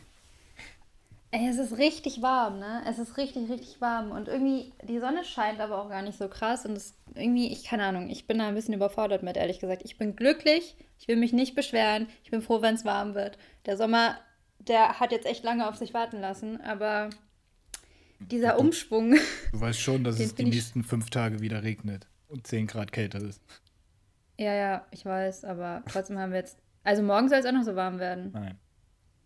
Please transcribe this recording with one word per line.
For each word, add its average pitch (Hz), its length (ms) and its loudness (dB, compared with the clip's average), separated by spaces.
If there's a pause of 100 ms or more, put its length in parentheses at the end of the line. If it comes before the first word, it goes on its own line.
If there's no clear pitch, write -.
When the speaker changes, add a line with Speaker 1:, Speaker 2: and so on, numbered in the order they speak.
(1300)
Speaker 1:
Ey, 233 140 0
es 240 100 0
ist 233 200 -4
richtig 285 440 2
warm, 233 380 2
ne? 214 300 -8
Es 226 100 -4
ist 233 160 -10
richtig, 269 340 -4
richtig - 300 -10
warm. 233 320 -2
Und 208 160 -8
irgendwie, 269 460 0 (100)
die 233 160 -4
Sonne 285 240 -2
scheint 214 380 -2
aber 208 200 -4
auch 208 80 -8
gar 196 120 -6
nicht 202 160 -8
so 202 100 -4
krass. 220 380 -4
Und 214 80 -6
es - 200 -12 (220)
irgendwie, 240 380 2
ich, - 100 -12
keine 214 220 -2
Ahnung, 185 240 -2
ich - 180 -12
bin 226 100 0
da 220 120 0
ein 202 60 -2
bisschen 220 180 -2
überfordert 202 500 4
mit, 180 140 -4
ehrlich 170 220 0
gesagt. 185 260 -4
Ich - 120 -18
bin 208 200 -2
glücklich, 311 580 4 (240)
ich - 80 -20
will 233 80 2
mich 233 160 4
nicht 254 240 2
beschweren. 220 520 2 (180)
Ich - 60 -20
bin 226 100 0
froh, 226 200 2
wenn's 226 220 2
warm 202 320 -2
wird. 202 220 -4 (280)
Der 196 120 0
Sommer, 226 400 4 (420)
der 220 400 4
hat 240 140 2
jetzt 226 120 -2
echt 233 200 -4
lange 233 240 0
auf 220 80 -8
sich 220 160 -8
warten 226 260 -4
lassen, 196 400 -8
aber 214 500 -4 (1080)
dieser 233 360 2
Speaker 2:
Du, - 40 4
Speaker 1:
Umschwung, 240 520 4
<laughs> - 420 4
Speaker 2:
du 107 80 -2
weißt 113 180 0
schon, 131 240 2
dass 117 140 0
Speaker 1:
den 113 80 2
Speaker 2:
es 110 100 -4
die 123 80 -2
Speaker 1:
find 120 60 4
ich 117 60 4
Speaker 2:
nächsten 117 280 -2
fünf 117 280 -2
Tage 110 280 0
wieder 107 240 -4
regnet 104 440 -6 (200)
und 131 180 -14
zehn 110 220 -2
Grad 104 240 -6
kälter 101 300 -4
ist. 104 200 -12 (960)
Speaker 1:
Ja, 208 160 -2
ja, 196 380 -2
ich - 140 -16
weiß, 190 400 -4
aber 175 440 -8
trotzdem 190 300 -6
haben 185 140 -4
wir 185 60 0
jetzt, 185 180 -10 (260)
also 208 200 4
morgen 208 260 6
soll's 269 160 6
auch 254 80 0
noch 262 100 4
so 202 140 -2
warm 185 220 -2
werden. 180 340 -6
Speaker 2:
Nein, 196 260 -8 (680)